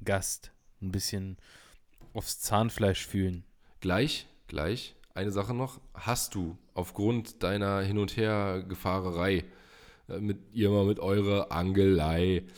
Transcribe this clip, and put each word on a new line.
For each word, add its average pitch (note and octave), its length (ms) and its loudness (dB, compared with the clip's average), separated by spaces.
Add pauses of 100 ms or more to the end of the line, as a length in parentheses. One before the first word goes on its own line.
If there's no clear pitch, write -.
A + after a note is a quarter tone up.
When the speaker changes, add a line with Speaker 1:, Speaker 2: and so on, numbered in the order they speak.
Speaker 1:
Gast - 460 -2 (280)
ein F#2+ 120 -6
bisschen F#2+ 460 -4 (760)
aufs - 260 -8
Zahnfleisch G#2+ 680 2
fühlen. F#2 360 -2 (360)
Speaker 2:
Gleich, G2 480 0 (200)
gleich. E2 480 -4 (200)
Eine G2 160 -4
Sache G2+ 240 -4
noch. B2+ 240 -6 (160)
Hast - 400 -4
du F2 220 -4 (180)
aufgrund G#2+ 680 -2
deiner G2 400 0
Hin- G2 180 0
und G2 160 -2
Hergefahrerei, F#2 1300 -2 (640)
äh, E2+ 120 -8
mit G2+ 180 -4 (160)
ihr G#2+ 160 4
mal G2+ 160 6
mit G#2 140 4
eurer G2+ 520 2
Angelei, F2+ 920 4 (140)